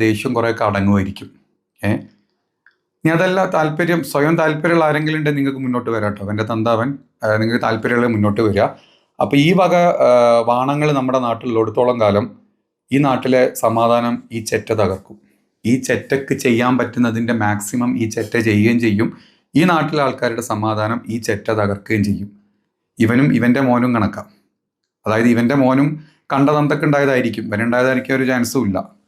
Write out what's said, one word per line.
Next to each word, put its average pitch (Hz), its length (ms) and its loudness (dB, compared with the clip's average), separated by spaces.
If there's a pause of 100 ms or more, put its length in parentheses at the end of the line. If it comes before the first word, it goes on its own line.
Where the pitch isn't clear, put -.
ദേഷ്യം 110 300 0
കുറേയൊക്കെ 117 340 -2
അടങ്ങുമായിരിക്കും. 98 600 0 (540)
ഏ, 101 80 -2 (1120)
ഇനി 160 100 2
അതല്ല 185 260 0 (160)
താല്പര്യം, 165 440 0 (120)
സ്വയം 151 300 2
താല്പര്യമുള്ള 160 460 0
ആരെങ്കിലും 156 320 -2
ഉണ്ടെങ്കിൽ 147 200 -2
നിങ്ങൾക്ക് 135 260 -2
മുന്നോട്ട് 123 240 -4
വരാം 107 220 -2
കേട്ടോ. 101 140 -10
അവൻ്റെ 107 260 -4
തന്ത 110 160 -2 (100)
അവൻ, 117 120 -2 (340)
ആ, 113 40 0 (140)
നിങ്ങൾക്ക് 113 240 0
താല്പര്യമുള്ള 120 500 0
മുന്നോട്ട് 104 320 0
വരിക. 101 160 2 (560)
അപ്പോൾ 127 260 0
ഈ 160 40 4 (100)
വക, 180 160 4 (320)
ആ, - 20 4 (400)
വാണങ്ങൾ 143 500 0
നമ്മുടെ 127 280 0
നാട്ടിലുള്ളിടത്തോളം 117 760 0
കാലം 101 240 2 (640)
ഈ 135 140 2
നാട്ടിലെ 127 360 2 (220)
സമാധാനം 117 520 2 (160)
ഈ 117 80 -6 (100)
ചെറ്റ 104 220 -4
തകർക്കും. 98 460 -4 (480)
ഈ 113 80 2 (140)
ചെറ്റക്ക് 135 460 -2 (100)
ചെയ്യാൻ 123 340 2
പറ്റുന്നതിൻ്റെ 117 640 -2
മാക്സിമം 107 560 -2
ഈ 113 120 -2
ചെറ്റ 110 240 -6 (140)
ചെയ്യുകയും 107 360 2
ചെയ്യും. 110 240 0 (480)
ഈ 143 60 6 (100)
നാട്ടിലെ 156 320 0
ആൾക്കാരുടെ 120 480 -4
സമാധാനം 107 480 -2 (140)
ഈ - 20 -4 (120)
ചെറ്റ 101 200 -4 (120)
തകർക്കുകയും 101 480 -2
ചെയ്യും. 98 220 -4 (680)
ഇവനും 120 280 2 (100)
ഇവൻ്റെ 123 240 2
മോനും 123 340 0
കണക്കാം. 107 320 -4 (800)
അതായത് 113 280 2
ഇവൻ്റെ 117 220 2
മോനും 135 340 2 (440)
കണ്ട 139 160 2
തന്തക്ക് 151 380 0
ഉണ്ടായതായിരിക്കും, 135 600 0
ഇവനുണ്ടായതായിരിക്കും 123 720 0
ഒരു 131 120 0
ചാൻസും 123 380 -2
ഇല്ല. 95 100 -2 (300)